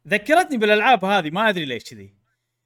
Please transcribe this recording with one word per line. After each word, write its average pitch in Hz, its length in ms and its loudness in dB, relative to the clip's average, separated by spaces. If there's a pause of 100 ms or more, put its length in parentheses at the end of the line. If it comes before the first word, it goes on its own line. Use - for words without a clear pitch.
ذكرتني 277 500 0
بالألعاب 214 480 2
هذه، 185 240 -2
ما 208 200 0
أدري 175 160 -4
ليش 120 180 -8
كذي. 101 300 -20 (520)